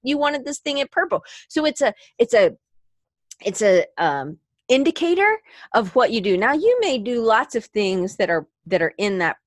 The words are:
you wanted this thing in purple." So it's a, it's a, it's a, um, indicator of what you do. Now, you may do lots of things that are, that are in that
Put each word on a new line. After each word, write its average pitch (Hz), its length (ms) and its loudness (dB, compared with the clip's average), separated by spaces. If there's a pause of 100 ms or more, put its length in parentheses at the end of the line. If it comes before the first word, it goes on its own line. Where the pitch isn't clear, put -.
you 277 140 -2
wanted 285 280 -2
this 285 140 -10
thing 285 180 -4
in 277 120 -2
purple." 330 360 -4 (240)
So 302 160 -2
it's 294 160 -2
a, 262 120 2 (240)
it's 240 160 2
a, 202 220 4 (920)
it's 196 160 -6
a, 185 240 4 (120)
um, 147 400 -4 (320)
indicator 339 720 2 (320)
of 208 220 0
what 247 160 4
you 226 100 -2
do. 185 160 0
Now, 233 160 0
you 427 260 2
may 359 180 0
do 233 240 -4
lots 226 340 0
of 226 100 -6
things 190 520 -2
that 185 120 0
are, 160 180 -2 (200)
that 170 140 0
are 160 160 -2
in 202 200 -2
that 170 300 -2